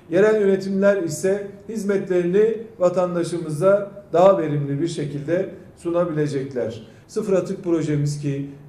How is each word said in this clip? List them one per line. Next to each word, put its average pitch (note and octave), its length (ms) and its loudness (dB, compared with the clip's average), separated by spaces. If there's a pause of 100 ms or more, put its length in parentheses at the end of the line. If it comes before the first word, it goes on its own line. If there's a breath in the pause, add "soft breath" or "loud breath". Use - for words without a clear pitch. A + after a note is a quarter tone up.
(100)
Yerel G#3+ 300 4
yönetimler G3 640 2
ise F#3+ 440 -2 (220)
hizmetlerini G3 880 0 (200)
vatandaşımıza F3 1120 0 (220)
daha F3+ 260 6
verimli D3 420 -2
bir E3+ 80 -2
şekilde D3 600 -4 (280 loud breath)
sunabilecekler. D3 1120 -4 (220 loud breath)
Sıfır G#3 240 -4
atık F#3 320 -2
projemiz D3 560 0
ki C#3 300 -6 (180)